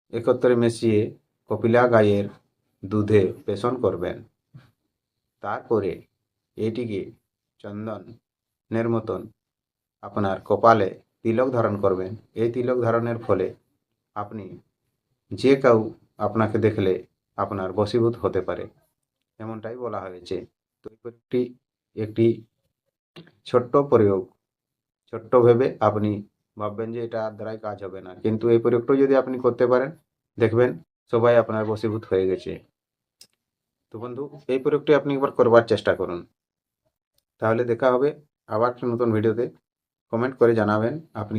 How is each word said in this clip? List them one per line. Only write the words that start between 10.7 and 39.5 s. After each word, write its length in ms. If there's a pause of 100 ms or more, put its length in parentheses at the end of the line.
তিলক 360
ধারণ 180 (100)
করবেন। 280 (280)
এই 120
তিলক 340
ধারণের 400
ফলে 200 (680)
আপনি 280 (840)
যে 300
কেউ 180 (480)
আপনাকে 300 (100)
দেখলে 260 (460)
আপনার 300 (100)
বশীভূত 420
হতে 280
পারে, 160 (760)
এমনটাই 360
বলা 280
হয়েছে। 320 (460)
তো 60 (200)
একটি, 320 (560)
একটি 300 (1200)
ছোট্ট 260 (180)
প্রয়োগ, 320 (920)
ছোট্ট 200 (120)
ভেবে 220 (220)
আপনি 220 (460)
ভাববেন 360
যে 160
এটা 140 (140)
দ্বারাই 300
কাজ 160
হবে 240
না, 60 (120)
কিন্তু 200 (100)
এই 80
প্রয়োগটা 300 (100)
যদি 140
আপনি 280
করতে 220
পারেন 240 (480)
দেখবেন 320 (420)
সবাই 300
আপনার 280
বশীভূত 400
হয়ে 200
গেছে। 220 (1400)
তো 80
বন্ধু, 200 (300)
এই 120
প্রয়োগটি 300
আপনি 180
একবার 260
করবার 320
চেষ্টা 300
করুন। 200 (1200)
তাহলে 280
দেখা 240
হবে 140 (400)
আবার 220
একটা 220
নতুন 240
ভিডিওতে। 300 (640)